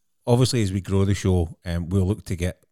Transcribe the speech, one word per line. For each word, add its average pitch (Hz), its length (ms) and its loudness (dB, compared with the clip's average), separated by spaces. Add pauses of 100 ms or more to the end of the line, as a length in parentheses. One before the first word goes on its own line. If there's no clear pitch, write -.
(260)
obviously, 123 360 2
as 95 100 0
we 98 80 -2
grow 98 240 0
the 98 100 2
show, 90 500 0
um, 85 240 -6
we'll 95 180 0
look 107 180 -2
to 95 120 -8
get 87 360 -6